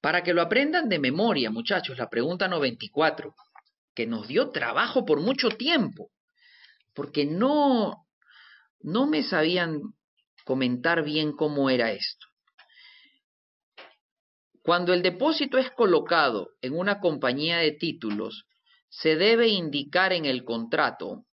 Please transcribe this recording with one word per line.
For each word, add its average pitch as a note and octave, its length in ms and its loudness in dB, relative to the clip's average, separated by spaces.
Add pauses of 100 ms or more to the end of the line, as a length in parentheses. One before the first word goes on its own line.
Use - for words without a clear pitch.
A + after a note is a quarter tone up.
Para E3+ 220 0
que F3 100 0
lo E3+ 80 4
aprendan C#4 480 2
de F3+ 80 0
memoria, C#3+ 540 0
muchachos, B2 480 -4
la A#2 100 -4
pregunta E3+ 380 -2
noventa C#3+ 360 -2
y G2+ 60 -14
cuatro, - 460 0 (580)
que A2+ 140 -4
nos A2 200 -8
dio F3+ 220 0
trabajo D#3 560 -2
por D3+ 160 2
mucho C4 280 0
tiempo, C4 600 -2 (880)
porque C#3+ 320 -2
no, B3 800 0 (720)
no G#3 260 0
me D4+ 160 2
sabían E3+ 580 0 (640)
comentar C3 600 0
bien D3+ 300 -2
cómo C#3+ 360 0
era A#2 220 2
esto. - 340 -8 (2500)
Cuando F3 280 2
el F3 120 2
depósito C4 560 0
es B3+ 100 0
colocado D3+ 800 2 (120)
en C3 140 -6
una G3 240 -2
compañía D3+ 600 0
de D#3 120 2
títulos, G#2 760 -6 (420)
se D#3 260 2
debe A3+ 340 4
indicar F3 640 0
en E3 120 -2
el B2+ 180 -2
contrato. A#2 920 -4